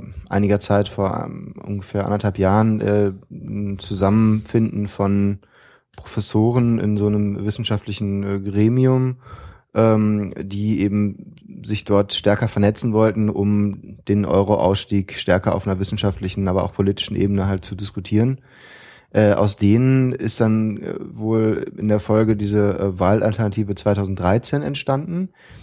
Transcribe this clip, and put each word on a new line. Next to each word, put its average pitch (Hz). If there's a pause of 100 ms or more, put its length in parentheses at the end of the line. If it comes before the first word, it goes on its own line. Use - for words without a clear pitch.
(280)
einiger 101
Zeit, 101
vor, 95
ähm, 80 (120)
ungefähr 101
anderthalb 101
Jahren, 107
äh, 104 (180)
ein 101
Zusammenfinden 107
von 101 (560)
Professoren 117
in 107
so 104
einem 101
wissenschaftlichen, 101
äh, 98
Gremium, 127 (540)
ähm, 107
die 101
eben 104 (300)
sich 107
dort 101
stärker 104
vernetzen 104
wollten, 110
um 104 (100)
den 104
Euro-Ausstieg 98
stärker 90
auf 90
einer 95
wissenschaftlichen, 98
aber 92
auch 95
politischen 98
Ebene 98
halt 95
zu -
diskutieren. 104 (680)
Äh, 107
aus 101
denen 127
ist -
dann, 110
äh, -
wohl 110 (100)
in 107
der 107
Folge 107
diese, 104
äh, 95
Wahlalternative 104
zweitausenddreizehn 98
entstanden. 151 (340)